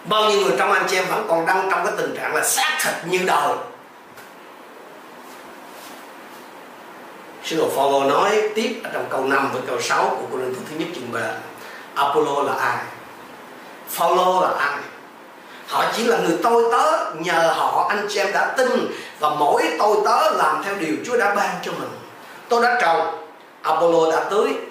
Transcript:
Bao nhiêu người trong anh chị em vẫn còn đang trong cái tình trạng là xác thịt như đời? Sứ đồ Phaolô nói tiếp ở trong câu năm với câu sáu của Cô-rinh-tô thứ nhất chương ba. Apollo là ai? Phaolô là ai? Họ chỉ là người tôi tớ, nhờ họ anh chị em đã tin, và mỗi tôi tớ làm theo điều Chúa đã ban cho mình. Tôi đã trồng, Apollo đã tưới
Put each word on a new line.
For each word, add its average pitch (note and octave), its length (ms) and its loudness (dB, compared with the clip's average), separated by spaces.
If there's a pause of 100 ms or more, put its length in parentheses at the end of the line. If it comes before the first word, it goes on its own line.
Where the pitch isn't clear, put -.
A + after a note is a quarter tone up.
Bao G#3+ 260 4
nhiêu G3+ 120 4
người F#3 160 4
trong F#3 140 2
anh F3+ 180 2
chị F#3+ 80 0
em F#3 120 0
vẫn F3 180 -2
còn E3 180 2
đang F#3+ 260 2
trong F#3 140 0
cái G3+ 120 -2
tình D3+ 200 -4
trạng B2+ 180 -4
là - 80 0
xác D4+ 400 0
thịt G3+ 100 0 (120)
như F3+ 200 0
đời? B2 280 2 (4000)
Sứ E3 140 -2
đồ C#3+ 180 4
Phaolô C#3 280 4
nói G3+ 520 4
tiếp A#3 280 0
ở - 100 -8
trong D3 160 -2
câu C3+ 160 -2
năm C#3 280 2
với B2+ 140 -4
câu B2 140 -4
sáu C3+ 280 2
của - 220 -4
Cô-rinh-tô B2+ 380 -4
thứ D3+ 80 -10
nhất D#3+ 180 -4
chương A#2+ 160 -8
ba. - 200 -4 (640)
Apollo C#3+ 480 2
là C3 100 0
ai? - 240 0 (1120)
Phaolô F3+ 520 4
là - 160 2
ai? C#3+ 200 -2 (920)
Họ B2 180 0 (100)
chỉ A3 80 0
là A3+ 140 4
người F3+ 260 2
tôi A#3 280 6
tớ, G#3 480 2
nhờ E3 360 2
họ - 340 0
anh G#3 200 -2
chị G3+ 100 -2
em G3 140 0
đã - 240 0
tin, A#3+ 360 2 (260)
và D3+ 100 2
mỗi D3 340 2 (160)
tôi G#3 260 4
tớ B3 260 4
làm - 340 0
theo G3+ 100 -4
điều D#3 200 -2 (100)
Chúa A#3+ 120 0
đã G3+ 180 4
ban G3 140 2 (140)
cho E3+ 80 -6
mình. - 180 -6 (600)
Tôi A#3 140 6
đã A#3+ 180 4
trồng, E3 460 2 (340)
Apollo E3 500 4
đã D#3+ 180 2
tưới A#3 240 2 (180)